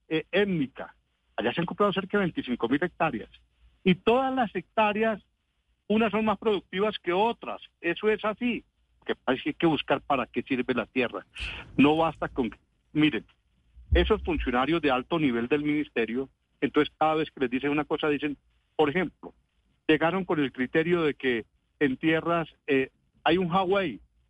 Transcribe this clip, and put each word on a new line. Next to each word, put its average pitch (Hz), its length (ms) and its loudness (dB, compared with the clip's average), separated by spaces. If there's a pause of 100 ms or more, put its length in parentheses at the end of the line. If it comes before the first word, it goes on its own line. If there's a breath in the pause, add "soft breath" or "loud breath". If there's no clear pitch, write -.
eh, 156 220 -2
étnica. 170 640 -2 (420)
Allá 117 160 0
se 175 80 -2
han 170 40 -2
comprado 202 280 0
cerca 190 240 -2
de 202 80 2
veinticinco 127 420 -4
mil 143 160 0
hectáreas. 156 460 -4 (540)
Y 185 120 4
todas 262 400 2
las 247 200 -2
hectáreas, 214 680 0 (640)
unas 220 240 2
son 214 140 0
más 214 140 2
productivas 202 600 -2
que 170 140 -4
otras. 185 480 -2 (200)
Eso 170 280 -2
es 214 160 0
así. 220 380 -4 (360)
Lo - 60 -20
que - 100 -4
pasa 127 220 -2
es - 60 -10
que 151 60 -4
hay 139 60 -4
que 165 120 2
buscar 143 340 0
para 127 240 -2
qué - 160 -6
sirve 127 320 -2
la 117 140 -2
tierra. 113 380 -4 (520 loud breath)
No 147 200 6
basta 165 300 -2
con, 123 220 -4 (420)
miren, 151 340 2 (680)
esos 180 300 4
funcionarios 139 580 0
de 143 100 2
alto 127 280 -2
nivel 120 280 0
del 147 160 0
ministerio, 131 640 -4 (320)
entonces 143 360 0
cada 156 180 2
vez 156 160 -4
que 143 100 -10
les 123 80 0
dicen 131 220 -2
una 147 140 -2
cosa, 156 240 -2
dicen, 147 280 -4 (380)
por 151 140 4
ejemplo, 165 440 -4 (540)
llegaron 165 380 2
con 170 140 -2
el 135 120 0
criterio 165 520 0
de 143 100 0
que 120 320 -2 (340)
en 131 180 0
tierras, 160 500 0 (200)
eh, 135 220 2 (340)
hay 160 140 2
un 185 120 0
Hawái, 185 500 0 (300)